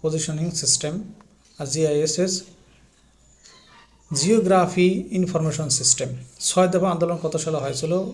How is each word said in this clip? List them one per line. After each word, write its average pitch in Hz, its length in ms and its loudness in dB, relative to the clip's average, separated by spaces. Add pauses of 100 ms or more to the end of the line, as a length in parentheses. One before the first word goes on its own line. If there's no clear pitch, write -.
পজিশনিং 160 480 -2
সিস্টেম। 160 600 -2 (460)
আর 147 80 -6
জিআইএসএস 156 760 0 (1700)
জিওগ্রাফি 185 960 2
ইনফরমেশন 160 580 0
সিস্টেম। - 400 0 (320)
ছয় 185 280 2
দফা 180 220 2
আন্দোলন 170 320 0
কত 160 140 -2
সালে 156 200 -2
হয়েছিল? 139 360 -4 (220)